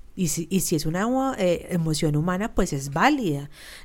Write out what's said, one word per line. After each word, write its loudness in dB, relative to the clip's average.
Y 0
si, -4
y 2
si 0
es 0
una, 0
eh, 0
emoción 0
humana, 0
pues 2
es -4
válida. 2